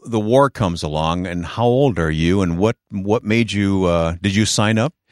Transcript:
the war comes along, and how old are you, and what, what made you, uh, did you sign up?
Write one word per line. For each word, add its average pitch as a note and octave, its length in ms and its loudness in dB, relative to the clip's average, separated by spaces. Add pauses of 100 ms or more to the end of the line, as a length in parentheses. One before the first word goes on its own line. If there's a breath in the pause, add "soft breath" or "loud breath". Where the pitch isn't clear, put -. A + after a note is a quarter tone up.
the A2+ 160 -2
war C3 280 4
comes F2 340 -4
along, D#2+ 440 -2
and F2 180 -6
how A2+ 200 -4
old B2 340 2
are D#2+ 100 0
you, E2+ 320 0
and E2+ 160 0
what, G#2+ 200 0 (120)
what G2+ 360 -2
made A2 260 0
you, G2 360 0
uh, E2+ 340 0
did G2 120 0
you G#2+ 120 2
sign A2 320 0
up? B2 160 -2 (180)